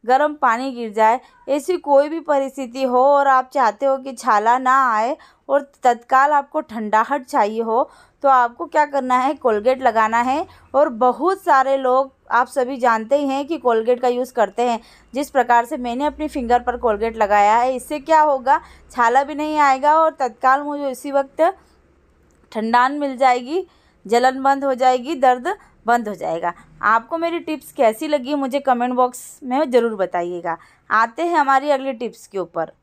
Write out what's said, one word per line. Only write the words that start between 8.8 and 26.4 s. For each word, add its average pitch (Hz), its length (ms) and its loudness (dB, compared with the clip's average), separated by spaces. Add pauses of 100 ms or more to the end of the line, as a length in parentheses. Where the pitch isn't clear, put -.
करना 262 300 -2
है, 262 180 0
कोलगेट 247 480 0
लगाना 226 380 2
है। 269 260 -2 (280)
और 294 160 4
बहुत 254 520 0
सारे 269 340 2
लोग 269 360 0 (180)
आप 247 160 0
सभी 254 320 -4
जानते 226 380 0
ही 285 120 0
हैं 269 180 -4
कि 311 120 -6
कोलगेट 240 420 0
का 254 80 0
यूज़ 247 260 -4
करते 208 280 -2
हैं। 233 180 -2 (340)
जिस 269 160 -4
प्रकार 247 340 2
से 294 120 -8
मैंने 247 300 -6
अपनी 302 220 -6
फिंगर 247 320 0
पर 240 180 -6
कोलगेट 220 380 -2
लगाया 208 400 2
है, 254 200 0
इससे 294 240 -8
क्या 320 200 2
होगा, 285 400 2 (300)
छाला 240 340 2
भी 294 100 -10
नहीं 302 240 -4
आएगा 285 360 2
और 320 180 4
तत्काल 269 500 0
मुझे 294 220 -6
उसी 269 280 -8
वक्त 277 300 -2 (1120)
ठंडान 240 420 0
मिल 277 220 -6
जाएगी, 254 500 0 (400)
जलन 254 360 0
बंद 277 220 0
हो 269 100 0
जाएगी, 254 420 0
दर्द 254 400 0 (300)
बंद 233 220 0
हो 202 60 -8
जाएगा। 165 380 -6 (320)